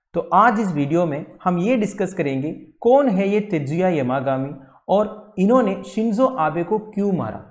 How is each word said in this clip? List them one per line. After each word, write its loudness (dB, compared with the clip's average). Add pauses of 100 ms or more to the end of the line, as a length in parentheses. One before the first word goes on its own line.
(160)
तो -4
आज 6
इस 0
वीडियो 0
में -4 (180)
हम 0
ये 2
डिस्कस -2
करेंगे, -2 (300)
कौन 4
है 0
ये 2
तेत्सुया 0
यामागामी -2 (340)
और 0 (160)
इन्होंने 4 (120)
शिंजो 0
आबे -2
को -2
क्यों -4
मारा। -4 (120)